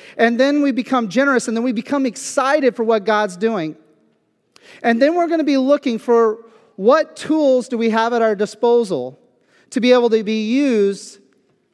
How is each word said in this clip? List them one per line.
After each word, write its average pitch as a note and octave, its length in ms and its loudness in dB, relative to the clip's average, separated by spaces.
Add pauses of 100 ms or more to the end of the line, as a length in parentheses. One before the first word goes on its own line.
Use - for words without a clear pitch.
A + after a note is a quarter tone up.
(160)
And A#3 240 2
then C#4+ 220 2
we C#4+ 100 0
become A#3+ 380 -2
generous, B3 380 0
and A3+ 100 -4
then A3+ 60 -4
we B3+ 80 -2
become C4 340 -4
excited C4+ 680 -2
for A#3+ 80 -4
what A3 200 0
God's G#3 320 -2
doing. F3+ 400 -4 (1080)
And A#3 180 2
then D4+ 140 2
we're E4+ 120 0
gonna D#4+ 160 0
be C#4 140 2
looking C4+ 400 0
for A3+ 480 0 (300)
what D4 400 2
tools C#4 520 0
do B3+ 80 -6
we A3+ 140 0
have A3+ 240 0
at A#3+ 80 0
our A3 140 2
disposal G3 840 -2 (520)
to A#3+ 100 -4
be B3 100 4
able A#3+ 200 4
to A3 120 2
be A3 280 -4
used A3+ 680 -2 (560)